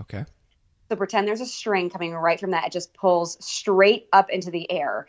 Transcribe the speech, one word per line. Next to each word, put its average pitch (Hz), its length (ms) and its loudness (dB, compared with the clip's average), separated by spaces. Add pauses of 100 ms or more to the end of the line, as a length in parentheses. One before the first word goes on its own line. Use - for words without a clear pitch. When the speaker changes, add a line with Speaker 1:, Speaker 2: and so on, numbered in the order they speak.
Speaker 1:
Okay. 107 240 -12 (680)
Speaker 2:
So 196 60 -2
pretend 196 280 -2
there's 220 140 -2
a 247 60 -8
string 190 440 -2
coming 170 240 -6
right 165 240 2
from 190 140 -4
that. 165 160 0
It 175 60 -8
just 175 200 -8
pulls 175 480 0
straight 196 720 2
up 190 180 6
into 180 220 -4
the 165 180 -6
air. 135 400 -4